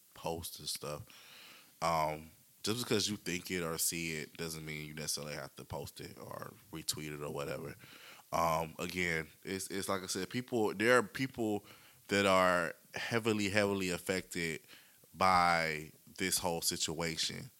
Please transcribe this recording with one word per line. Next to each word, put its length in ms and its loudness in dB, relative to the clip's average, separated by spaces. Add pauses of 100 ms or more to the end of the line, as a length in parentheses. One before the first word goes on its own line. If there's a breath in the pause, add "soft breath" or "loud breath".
(140)
post 460 -6
and 100 -10
stuff. 320 -6 (800 loud breath)
Um, 480 0 (340)
just 200 0
because 260 2
you 80 -2
think 320 -4
it 140 -2
or 140 -2
see 340 -2
it 260 -6
doesn't 280 -8
mean 200 -8
you 80 -12
necessarily 400 -6
have 220 -10
to 80 -14
post 380 -10
it 200 -14
or 320 -10 (200)
retweet 440 -6
it 60 -8
or 80 -6
whatever. 440 -6 (580 loud breath)
Um, 440 0
again, 500 -2 (180)
it's, 240 -6
it's 180 -4
like 160 -2
I 40 -10
said, 220 -4
people, 460 0
there 220 6
are 60 6
people 600 -2 (460 loud breath)
that 160 6
are 480 6 (200)
heavily, 560 0
heavily 420 4
affected 680 -2 (560 loud breath)
by 760 4 (260)
this 200 0
whole 240 0
situation. 880 -2 (100)